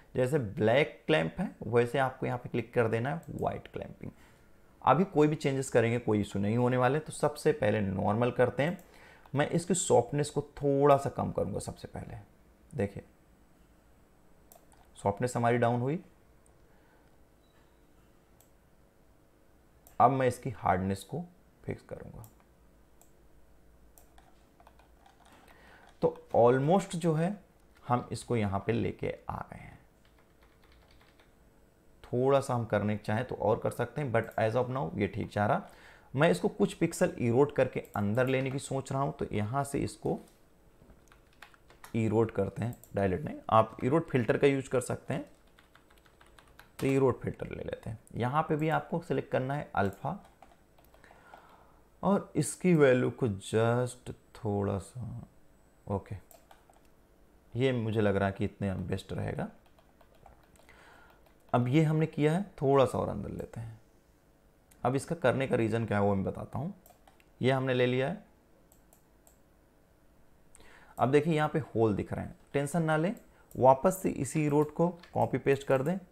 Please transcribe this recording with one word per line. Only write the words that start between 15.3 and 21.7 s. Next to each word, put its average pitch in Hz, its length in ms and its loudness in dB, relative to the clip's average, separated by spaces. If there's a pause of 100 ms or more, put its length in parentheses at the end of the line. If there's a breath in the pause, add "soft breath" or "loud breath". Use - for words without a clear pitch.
हमारी 120 220 4
डाउन 120 220 2
हुई, 143 220 -2 (4000 soft breath)
अब 120 100 8
मैं 131 180 2
इसकी 123 220 -4
हार्डनेस 95 540 0
को 170 200 -10 (400)
फिक्स - 180 -10